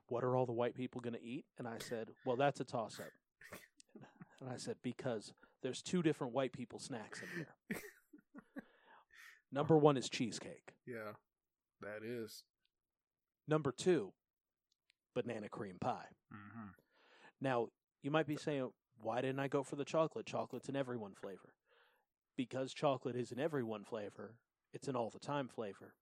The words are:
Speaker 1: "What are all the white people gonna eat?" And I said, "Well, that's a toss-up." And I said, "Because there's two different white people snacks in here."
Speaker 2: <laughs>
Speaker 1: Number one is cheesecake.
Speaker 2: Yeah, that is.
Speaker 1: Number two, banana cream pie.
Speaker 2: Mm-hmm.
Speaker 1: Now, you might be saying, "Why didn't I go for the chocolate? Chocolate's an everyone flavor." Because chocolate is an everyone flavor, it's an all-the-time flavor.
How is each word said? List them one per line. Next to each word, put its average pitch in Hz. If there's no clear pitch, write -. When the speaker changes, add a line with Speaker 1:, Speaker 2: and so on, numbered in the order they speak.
Speaker 1:
"What 120
are 127
all 127
the 120
white 120
people 127
gonna 117
eat?" 123
And 123
I 117
said, 117
"Well, 127
that's 139
a -
toss-up." -
And 131
I 123
said, -
"Because 123
there's 127
two 180
different 147
white 135
people 120
snacks 113
in 180
here." 175
Speaker 2:
<laughs> -
Speaker 1:
Number 151
one 147
is 113
cheesecake. -
Speaker 2:
Yeah, 110
that 107
is. 113
Speaker 1:
Number 151
two, 139
banana 110
cream 95
pie. 110
Speaker 2:
Mm-hmm. 107
Speaker 1:
Now, 123
you 139
might 151
be 147
saying, 139
"Why 110
didn't 131
I 139
go 139
for 147
the 139
chocolate? 156
Chocolate's 117
an 135
everyone 123
flavor." -
Because 131
chocolate 131
is 123
an 117
everyone 123
flavor, 104
it's -
an 135
all-the-time 123
flavor. -